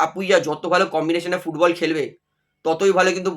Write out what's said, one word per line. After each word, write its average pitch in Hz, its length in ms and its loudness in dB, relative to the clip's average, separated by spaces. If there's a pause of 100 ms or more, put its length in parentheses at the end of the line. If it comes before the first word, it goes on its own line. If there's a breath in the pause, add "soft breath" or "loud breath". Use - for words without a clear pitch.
আপুইয়া 185 340 0
যত 147 240 -4 (100)
ভালো 185 120 4
কম্বিনেশনে 170 580 -2
ফুটবল 165 300 2
খেলবে, 156 320 -2 (600)
ততই 190 320 2
ভালো 185 140 4
কিন্তু 180 260 -4